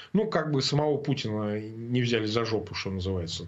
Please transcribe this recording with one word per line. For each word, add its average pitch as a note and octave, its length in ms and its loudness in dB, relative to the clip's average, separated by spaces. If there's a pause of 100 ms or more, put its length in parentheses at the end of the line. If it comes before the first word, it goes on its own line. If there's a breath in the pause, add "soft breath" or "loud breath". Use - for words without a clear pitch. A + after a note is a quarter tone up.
(140 loud breath)
ну, G#3 160 4
как D#3 220 0
бы C3+ 100 2
самого D3 360 2
Путина G#2+ 640 -2 (320)
не B2 100 4
взяли A#2 260 2
за A2+ 180 2
жопу, A2 300 -2
что - 160 -4
называется, F#2 560 -4